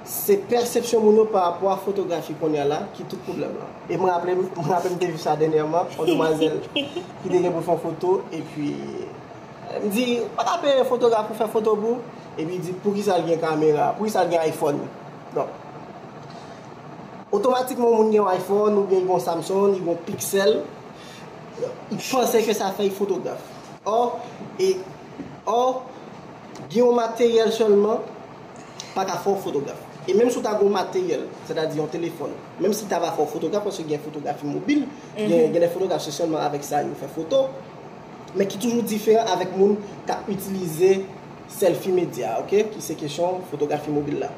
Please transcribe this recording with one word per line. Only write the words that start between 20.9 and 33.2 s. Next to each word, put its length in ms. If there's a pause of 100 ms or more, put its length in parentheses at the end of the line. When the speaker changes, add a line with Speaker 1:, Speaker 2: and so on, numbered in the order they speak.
Speaker 1:
yon 480
panse 340
ke 160
sa 160
fè 140
yon 100
fotograf. 480 (400)
Or, 320 (400)
e, 140 (760)
or, 320 (880)
gen 160
yon 160
materyèl 560
sèlman, 480 (880)
pa 160
ka 80
fè 160
yon 160
fotograf. 320 (240)
E 80
menm 160
si 160
ta 140
gen 100
yon 60
materyèl, 480 (260)
se 80
ta 80
di 160
yon 80
telefòn, 440 (280)
menm 160
si 140
ta 100
va 140
fè 80